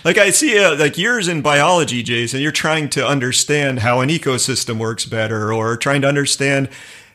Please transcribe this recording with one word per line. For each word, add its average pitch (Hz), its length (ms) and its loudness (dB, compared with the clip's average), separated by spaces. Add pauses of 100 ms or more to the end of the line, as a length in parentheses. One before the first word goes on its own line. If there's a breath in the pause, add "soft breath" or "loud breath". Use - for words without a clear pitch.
like, 180 140 2
I 202 120 6
see, 233 280 2
uh, 185 180 4
like, 147 220 2
yours 214 300 0
in 165 120 -2
biology, 143 640 2
Jason, 120 380 -2
you're 151 100 -2
trying 156 400 -2
to 135 160 -2
understand 135 720 0
how 123 200 2
an 131 80 0
ecosystem 127 720 -2
works 113 280 -4
better, 110 460 -2
or 113 240 -2
trying 143 260 0
to 139 60 2
understand 139 600 0 (440 loud breath)